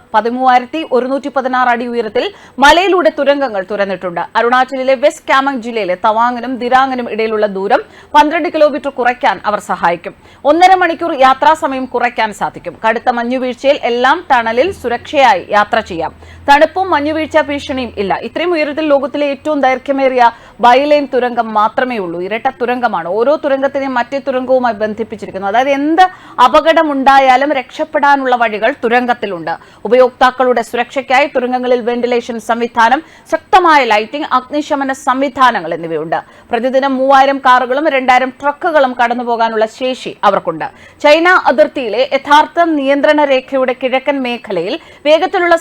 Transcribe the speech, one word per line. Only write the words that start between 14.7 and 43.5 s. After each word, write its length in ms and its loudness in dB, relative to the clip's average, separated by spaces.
സുരക്ഷയായി 800 0
യാത്ര 300 2
ചെയ്യാം. 340 -6
തണുപ്പും 400 2
മഞ്ഞുവീഴ്ച 480 -2
ഭീഷണിയും 480 -6
ഇല്ല. 300 -4
ഇത്രയും 260 -4
ഉയരത്തിൽ 400 -2
ലോകത്തിലെ 320 -2
ഏറ്റവും 420 -4
ദൈർഘ്യമേറിയ 640 0
ബൈലൈൻ 520 4
തുരങ്കം 400 -2
മാത്രമേ 440 -2
ഉള്ളൂ. 240 -6
ഇരട്ട 260 -6
തുരങ്കമാണ്. 480 -2
ഓരോ 340 0
തുരങ്കത്തിനെയും 500 -2
മറ്റേ 340 -4
തുരങ്കവുമായി 460 0
ബന്ധിപ്പിച്ചിരിക്കുന്നു. 720 -8
അതായത്, 220 0
എന്ത് 380 2
അപകടമുണ്ടായാലും 1040 4
രക്ഷപ്പെടാനുള്ള 920 0
വഴികൾ 320 0
തുരങ്കത്തിലുണ്ട്. 680 -2
ഉപയോക്താക്കളുടെ 760 2
സുരക്ഷയ്ക്കായി 760 -2
തുരങ്കങ്ങളിൽ 520 -2
വെന്റിലേഷൻ 520 -4
സംവിധാനം, 640 0
ശക്തമായ 520 2
ലൈറ്റിംഗ്, 440 -2
അഗ്നിശമന 560 -4
സംവിധാനങ്ങൾ 840 -2
എന്നിവയുണ്ട്. 420 -6
പ്രതിദിനം 480 0
മൂവായിരം 460 4
കാറുകളും 440 2
രണ്ടായിരം 520 2
ട്രക്കുകളും 640 0
കടന്നുപോകാനുള്ള 640 -2
ശേഷി 440 -6
അവർക്കുണ്ട്. 440 -2
ചൈന 240 4
അതിർത്തിയിലെ 640 -2
യഥാർത്ഥ 460 2
നിയന്ത്രണ 540 2
രേഖയുടെ 500 -2